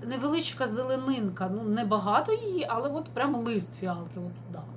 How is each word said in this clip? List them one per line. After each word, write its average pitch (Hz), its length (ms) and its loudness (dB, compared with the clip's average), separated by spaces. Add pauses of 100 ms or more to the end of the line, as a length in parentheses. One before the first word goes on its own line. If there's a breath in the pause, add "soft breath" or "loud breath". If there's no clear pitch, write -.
невеличка 269 600 0
зеленинка, 247 840 0
ну, 226 100 -2
небагато 214 680 4
її, 415 360 0
але 240 200 0
от 311 200 -4
прям 277 260 2
лист 233 440 0
фіалки, 175 400 -4
от, 175 320 -8
да. 175 100 -10 (160)